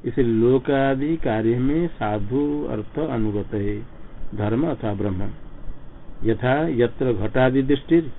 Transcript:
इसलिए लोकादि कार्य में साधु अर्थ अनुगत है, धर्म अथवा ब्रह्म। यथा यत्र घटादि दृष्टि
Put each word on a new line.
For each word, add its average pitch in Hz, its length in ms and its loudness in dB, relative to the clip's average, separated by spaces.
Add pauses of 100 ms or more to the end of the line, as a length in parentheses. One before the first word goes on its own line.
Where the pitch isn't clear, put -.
इसलिए 123 220 2
लोकादि 135 880 4
कार्य 113 420 2
में 147 300 2
साधु 127 800 -2
अर्थ 107 280 -6
अनुगत 107 560 -2
है, 104 260 -2 (540)
धर्म 110 320 0
अथवा 113 280 -4
ब्रह्म। 98 360 -2 (960)
यथा 127 440 2
यत्र 120 440 0
घटादि 127 500 2
दृष्टि 143 560 2